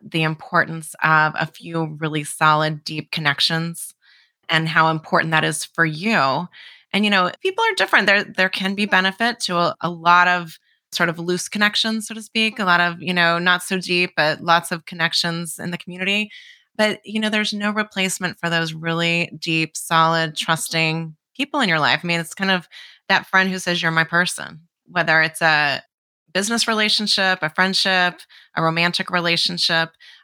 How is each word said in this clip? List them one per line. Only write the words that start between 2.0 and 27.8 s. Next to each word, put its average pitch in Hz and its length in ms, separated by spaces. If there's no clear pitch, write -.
really 151 240
solid, 156 580
deep 151 300
connections 165 840
and 160 200
how 160 220
important 160 400
that 156 140
is 160 200
for - 200
you. 160 640
And, 202 120
you 208 60
know, 185 200
people 381 220
are 453 140
different. 277 320
There, 202 160
there 185 240
can 196 260
be 202 120
benefit 202 540
to 180 160
a, 175 240
a 165 80
lot 175 380
of 175 320
sort 170 180
of 165 120
loose 175 280
connections, 208 600
so 220 60
to 220 80
speak, 220 360
a 214 60
lot 175 160
of, 175 200
you 180 140
know, 170 240
not 180 240
so 190 160
deep, 180 380
but 151 240
lots 170 320
of 165 140
connections 170 720
in 175 100
the 175 80
community. 196 540
But, 214 280
you 214 160
know, 220 80
there's 214 260
no 208 160
replacement 190 720
for 170 100
those 165 240
really 165 640
deep, 160 380
solid, 165 600
trusting 160 800
people 285 240
in 220 80
your 165 100
life. 143 240
I 175 60
mean, 170 100
it's 165 160
kind 190 160
of 180 160
that 190 200
friend 190 220
who 185 100
says, 175 200
"You're 165 120
my 165 100
person," 165 600
whether 165 340
it's 160 220
a 147 400
business 220 340
relationship, 208 760
a 156 80
friendship, 185 680